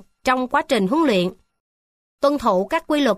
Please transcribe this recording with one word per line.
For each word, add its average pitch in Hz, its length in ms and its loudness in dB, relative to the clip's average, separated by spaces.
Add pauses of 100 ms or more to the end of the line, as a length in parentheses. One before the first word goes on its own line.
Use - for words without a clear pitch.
(240)
trong 254 240 0
quá 294 140 0
trình 220 260 0
huấn 311 180 2
luyện. 185 240 0 (880)
Tuân 285 180 0
thủ 196 280 0
các 320 200 -4
quy 302 140 0
luật 247 180 0